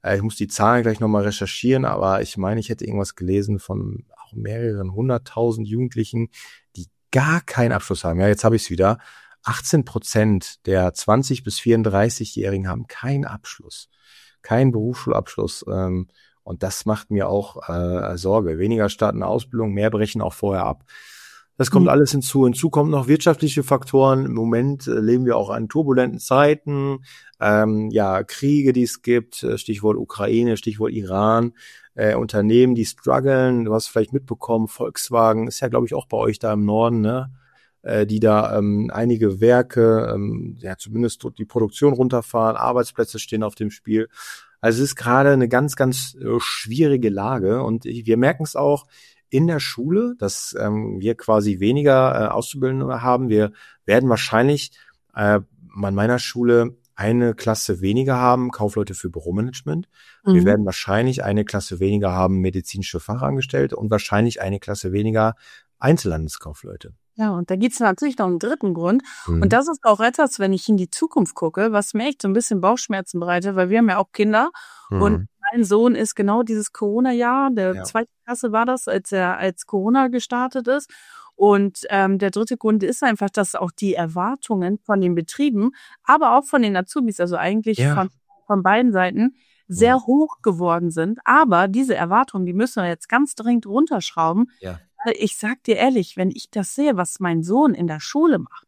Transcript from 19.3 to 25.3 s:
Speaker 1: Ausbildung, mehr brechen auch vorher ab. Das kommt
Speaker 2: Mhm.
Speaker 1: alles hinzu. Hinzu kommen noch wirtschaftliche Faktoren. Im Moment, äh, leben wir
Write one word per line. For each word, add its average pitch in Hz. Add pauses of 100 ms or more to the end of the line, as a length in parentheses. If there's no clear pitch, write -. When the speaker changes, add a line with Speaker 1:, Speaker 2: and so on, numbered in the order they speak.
Speaker 1:
Ausbildung, 113
mehr 104
brechen 107
auch 92
vorher 95
ab. - (720)
Das 131
kommt 185
Speaker 2:
Mhm. 160
Speaker 1:
alles 139
hinzu. 135
Hinzu 127
kommen 151
noch 135
wirtschaftliche 151
Faktoren. 135
Im 123
Moment, 117
äh, 120
leben 120
wir 120